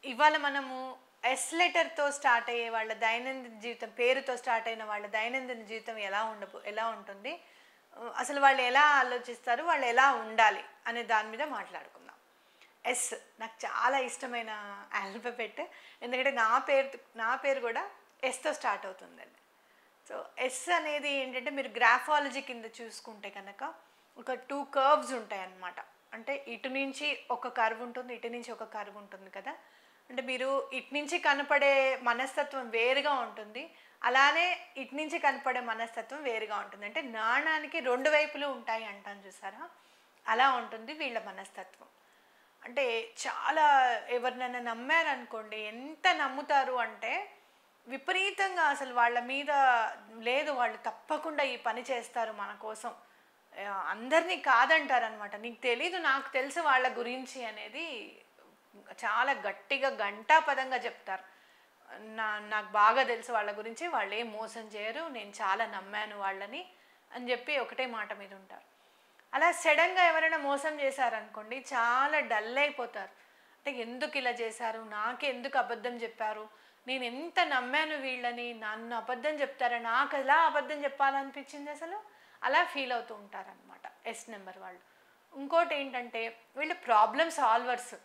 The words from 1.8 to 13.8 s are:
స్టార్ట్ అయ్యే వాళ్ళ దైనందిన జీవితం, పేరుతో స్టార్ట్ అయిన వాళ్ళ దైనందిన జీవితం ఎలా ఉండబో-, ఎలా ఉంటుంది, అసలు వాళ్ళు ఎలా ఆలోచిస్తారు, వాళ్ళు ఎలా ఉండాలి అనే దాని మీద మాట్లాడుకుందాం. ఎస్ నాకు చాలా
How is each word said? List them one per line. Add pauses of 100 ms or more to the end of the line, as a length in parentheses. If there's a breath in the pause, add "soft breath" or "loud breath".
స్టార్ట్
అయ్యే
వాళ్ళ
దైనందిన
జీవితం,
పేరుతో
స్టార్ట్
అయిన
వాళ్ళ
దైనందిన
జీవితం
ఎలా
ఉండబో-,
ఎలా
ఉంటుంది, (760 soft breath)
అసలు
వాళ్ళు
ఎలా
ఆలోచిస్తారు,
వాళ్ళు
ఎలా
ఉండాలి (220)
అనే
దాని
మీద
మాట్లాడుకుందాం. (720 soft breath)
ఎస్ (260)
నాకు
చాలా